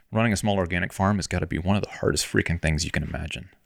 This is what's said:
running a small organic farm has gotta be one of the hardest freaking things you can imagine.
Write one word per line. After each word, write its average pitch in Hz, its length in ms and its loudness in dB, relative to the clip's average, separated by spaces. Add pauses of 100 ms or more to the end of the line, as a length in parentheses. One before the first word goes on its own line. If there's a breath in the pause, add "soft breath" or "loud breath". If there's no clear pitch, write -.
(120)
running 113 200 2
a 98 60 2
small 101 200 2
organic 90 360 -2
farm 143 240 4
has - 100 -2
gotta 85 200 -2
be - 100 -2
one 90 180 2
of 101 80 0
the - 60 -8
hardest - 360 0
freaking 85 360 0
things 78 240 0
you 78 60 -6
can 76 120 -2
imagine. 80 460 -8 (160)